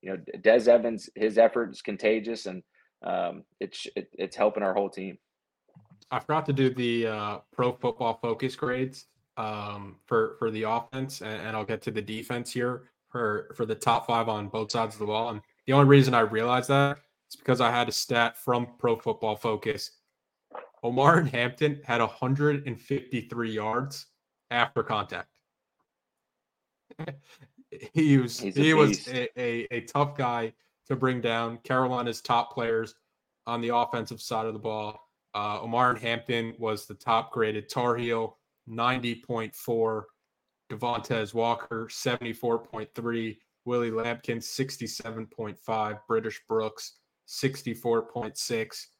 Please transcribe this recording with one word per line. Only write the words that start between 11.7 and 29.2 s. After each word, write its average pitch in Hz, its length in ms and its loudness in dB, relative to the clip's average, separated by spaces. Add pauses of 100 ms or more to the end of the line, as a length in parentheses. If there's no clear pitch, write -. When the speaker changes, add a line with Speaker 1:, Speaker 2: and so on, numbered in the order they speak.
Speaker 2:
to - 80 -4
the 107 100 -4
defense 113 500 -6
here 123 380 -4 (200)
for, 107 460 -2
for 117 100 -2
the 110 100 -2
top 120 320 2
five 113 200 2
on 104 220 -2
both 110 220 -4
sides 110 240 -2
of 107 40 -20
the 107 60 -4
ball. 107 240 0
And 107 120 -8 (240)
the 131 80 2
only 139 140 10
reason 135 260 10
I 120 80 6
realized 117 480 0
that 139 280 4 (320)
is - 80 -18
because 127 240 2
I 120 100 4
had 120 160 2
a 117 60 -4
stat 120 440 2
from 120 300 0 (100)
Pro 117 200 0
Football 110 380 -2
Focus. 107 560 -4 (920)
Omar 139 380 6
Hampton 139 640 0
had 120 180 0
a 110 60 4
hundred 139 580 0
and 120 160 -8
fifty-three 117 680 -4
yards 110 560 -4 (420)
after 120 320 0
contact. 101 480 -4 (1700)
<laughs> 160 80 -10 (880)
He 143 240 6
was, 120 200 2
Speaker 1:
He's 98 200 -4
a 143 40 4
Speaker 2:
he 156 120 6
was 151 160 8
Speaker 1:
beast. 101 180 -2
Speaker 2:
a, 123 340 -4